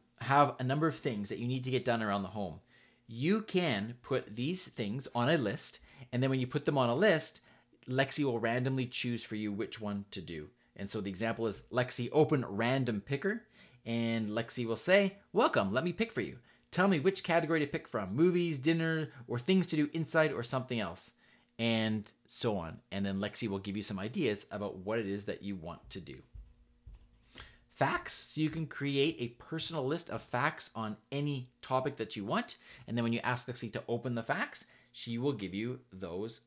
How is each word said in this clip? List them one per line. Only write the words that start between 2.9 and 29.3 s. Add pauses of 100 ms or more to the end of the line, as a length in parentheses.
you
can
put
these
things
on
a
list, (320)
and
then
when
you
put
them
on
a
list, (460)
Lexi
will
randomly
choose
for
you
which
one
to
do. (260)
And
so
the
example
is
Lexi,
open
random
picker, (400)
and
Lexi
will
say, (140)
"Welcome,
let
me
pick
for
you. (320)
Tell
me
which
category
to
pick
from,
movies,
dinner, (180)
or
things
to
do
inside
or
something
else," (460)
and (160)
so
on. (120)
And
then
Lexi
will
give
you
some
ideas
about
what
it
is
that
you
want
to
do. (1500)
Facts,
so
you
can
create
a